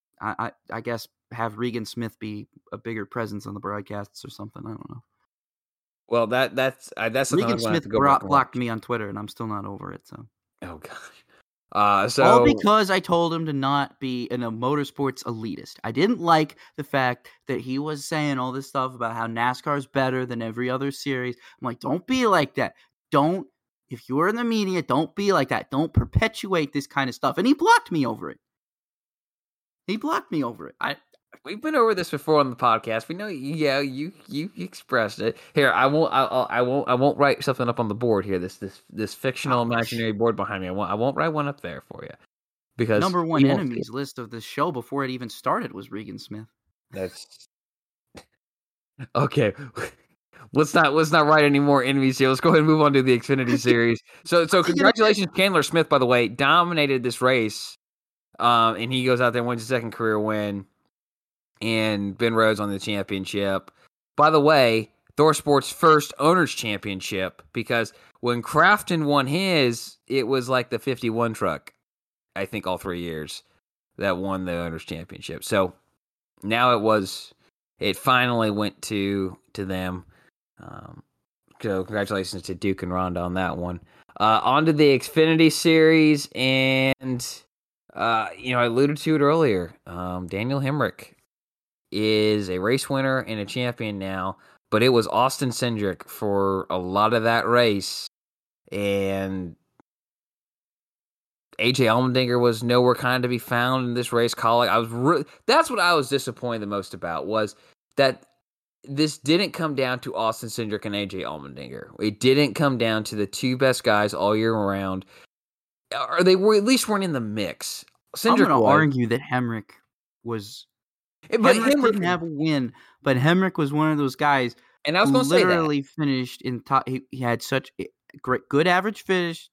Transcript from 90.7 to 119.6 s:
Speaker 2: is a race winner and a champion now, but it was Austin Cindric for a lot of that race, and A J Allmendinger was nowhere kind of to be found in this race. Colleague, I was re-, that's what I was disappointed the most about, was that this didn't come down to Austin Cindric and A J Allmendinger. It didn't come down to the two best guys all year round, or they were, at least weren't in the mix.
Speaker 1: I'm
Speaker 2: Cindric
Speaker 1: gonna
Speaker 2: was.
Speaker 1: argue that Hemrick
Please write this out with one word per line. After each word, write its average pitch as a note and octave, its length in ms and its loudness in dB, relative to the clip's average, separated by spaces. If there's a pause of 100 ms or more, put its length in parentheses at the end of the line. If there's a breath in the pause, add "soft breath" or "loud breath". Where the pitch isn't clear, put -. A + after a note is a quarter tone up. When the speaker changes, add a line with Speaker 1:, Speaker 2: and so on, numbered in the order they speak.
Speaker 2:
is G#2+ 580 0
a F#2 100 -4
race A#2+ 300 -2
winner C3+ 300 -2
and A2 200 -8
a G2+ 60 -6
champion A#2 520 -6
now, F#2+ 380 -6 (340 soft breath)
but G#2+ 140 2
it C3 60 6
was A#2 180 4
Austin B2+ 420 0
Cindric G#2+ 600 -4
for G2 600 -2
a F2+ 80 -2
lot G2+ 360 0
of A2+ 100 0
that A#2 240 2
race, A#2 600 0 (600)
and G2 880 -4 (2000)
A A#2+ 120 2
J B2+ 140 2
Allmendinger B2 560 2
was A#2 220 2
nowhere B2 320 4
kind B2+ 220 -2
of B2 40 0
to B2 80 -2
be B2 80 -2
found B2+ 480 -2
in A#2+ 80 -4
this A#2+ 180 -4
race. A#2+ 220 0
Colleague, A#2 360 2
I G#2+ 100 2
was A2+ 100 -4
re-, C3+ 340 0 (220 soft breath)
that's D#4+ 240 2
what A3+ 100 -4
I F3 140 4
was C3+ 160 0
disappointed B2 540 -4
the G2+ 40 -8
most G2+ 260 -6
about, E2+ 340 -6
was G#2+ 280 -2 (400 soft breath)
that C3+ 300 0 (580)
this C#3+ 340 -2
didn't E3+ 340 0
come D#3 220 -4
down B2+ 280 -2
to - 140 -12
Austin A2+ 340 -4
Cindric G#2+ 340 -6
and G#2 120 -6
A G2+ 100 -2
J F#2+ 160 -10
Allmendinger. C#2 720 -12 (100)
It G#2+ 180 -2
didn't C3 360 4
come C#3 220 0
down A2 280 -2
to A2 100 -10
the G#2 120 -2
two B2+ 300 -4
best C3 280 0
guys G#2 280 2
all G2+ 220 0
year A2+ 180 0
round, G2 520 -2 (1040 soft breath)
or E3+ 140 2
they F#3 120 8
were, G#3 200 4
at G3+ 100 2
least B3 240 2
weren't G3 160 0
in E3+ 80 -4
the B2+ 80 -2
mix. G#2 640 -6 (400)
Speaker 1:
I'm A#3 100 4
Speaker 2:
Cindric G3 120 6
Speaker 1:
gonna C#3 120 4
Speaker 2:
was. A2 100 6
Speaker 1:
argue C#3+ 380 4
that A#2 140 0
Hemrick A#2+ 480 -4 (560)